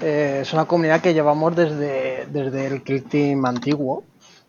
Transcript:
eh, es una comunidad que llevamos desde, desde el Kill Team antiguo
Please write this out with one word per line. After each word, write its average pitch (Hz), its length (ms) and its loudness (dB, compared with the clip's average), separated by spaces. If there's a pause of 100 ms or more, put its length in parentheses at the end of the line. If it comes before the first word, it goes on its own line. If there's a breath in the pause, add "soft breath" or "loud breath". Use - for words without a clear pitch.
eh, 147 400 0
es 127 120 -6
una 156 120 2
comunidad 165 360 4
que 180 120 4
llevamos 156 420 2
desde, 139 720 -2
desde 135 400 -4
el 135 160 -6
Kill 135 200 -2
Team 143 420 0
antiguo 127 580 -2 (460 soft breath)